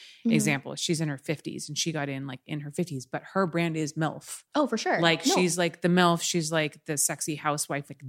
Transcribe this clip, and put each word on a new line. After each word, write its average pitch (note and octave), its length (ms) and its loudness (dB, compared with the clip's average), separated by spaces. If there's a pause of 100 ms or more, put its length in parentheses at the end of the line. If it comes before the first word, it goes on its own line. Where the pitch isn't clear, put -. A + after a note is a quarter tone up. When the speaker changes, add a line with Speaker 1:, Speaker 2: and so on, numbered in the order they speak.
(260)
Speaker 1:
Mm-hmm. A3+ 60 4
Speaker 2:
example. C#3+ 440 2
She's D#3 240 0
in D#3+ 80 0
her C#3+ 100 -4
fifties - 520 -6
and D3 80 -6
she E3 160 -2
got C#3+ 160 -4
in, C#3 180 -6
like, C3 180 -12
in D3+ 160 -6
her D3 100 -10
fifties, C#3+ 340 -4
but - 180 -6 (100)
her F#3+ 140 2
brand D#3+ 300 0
is D3+ 160 -2
milf. D#3 500 -4 (100)
Speaker 1:
Oh, C#4+ 140 4
for A3+ 100 0
sure. E4 220 0
Speaker 2:
Like, E3 260 0
Speaker 1:
No. D#4+ 100 6
Speaker 2:
she's, F3 220 4
like, E3+ 240 0
the F3 60 2
milf. F3 360 6
She's, D#3+ 280 -2
like, D#3 340 -2
the D3+ 120 -4
sexy D3+ 380 -2
housewife. D3 540 -2
Like, - 200 -16